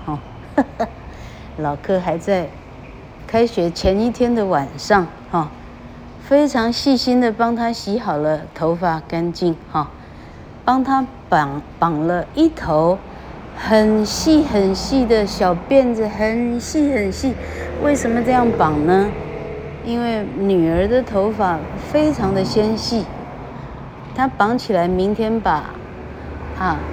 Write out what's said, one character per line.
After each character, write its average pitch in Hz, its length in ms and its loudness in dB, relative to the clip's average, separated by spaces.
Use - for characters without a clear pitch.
哈。 147 140 -6
<laughs> - 1000 -6
老 147 180 -2
客 185 240 0
还 170 180 -2
在 175 300 0
开 226 180 4
学 175 240 0
前 196 300 2
一 240 100 2
天 240 240 2
的 220 120 2
晚 151 200 2
上， 185 300 4
哈， 156 200 0
非 294 260 4
常 240 260 2
细 269 240 4
心 247 240 4
地 240 120 4
帮 233 240 2
她 233 160 0
洗 214 260 -2
好 208 180 -2
了 151 260 0
头 165 200 0
发 170 260 0
干 170 320 -2
净， 165 240 0
哈， 151 180 -2
帮 254 200 4
她 269 200 2
绑， 147 320 2
绑 147 280 2
了 175 180 0
一 320 140 4
头 165 500 2
很 214 500 4
细 302 360 4
很 202 320 2
细 262 300 2
的 220 220 4
小 185 280 2
辫 269 260 6
子， 220 140 0
很 226 500 0
细 294 340 2
很 202 200 2
细。 254 220 -2
为 294 120 4
什 240 160 0
么 240 120 2
这 240 80 2
样 247 200 4
绑 156 360 2
呢？ 190 240 4
因 233 160 -2
为 226 240 -2
女 190 320 4
儿 180 180 4
的 247 140 4
头 214 280 0
发 196 280 2
非 302 220 4
常 208 220 0
的 190 80 2
纤 214 360 2
细， 214 260 -2
她 262 120 0
绑 233 300 0
起 233 160 -2
来， 175 160 2
明 185 260 2
天 220 260 0
把， 175 240 0
啊， 170 200 0